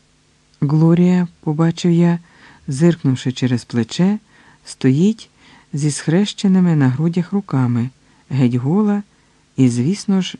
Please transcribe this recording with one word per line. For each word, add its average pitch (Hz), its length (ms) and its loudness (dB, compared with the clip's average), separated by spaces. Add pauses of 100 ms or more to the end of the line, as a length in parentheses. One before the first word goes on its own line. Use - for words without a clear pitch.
(600)
Глорія, 170 680 2 (120)
побачив 165 520 -2
я, 170 260 2 (500)
зиркнувши 139 640 0
через 127 320 -2
плече, 175 540 -2 (460)
стоїть 160 680 0 (420)
зі 147 180 -2
схрещеними 185 840 0
на 135 120 2
грудях 165 440 -2
руками, 127 580 -2 (400)
геть 127 240 0
гола 202 480 -2 (540)
і, 131 120 4
звісно 175 520 -2
ж, - 200 -8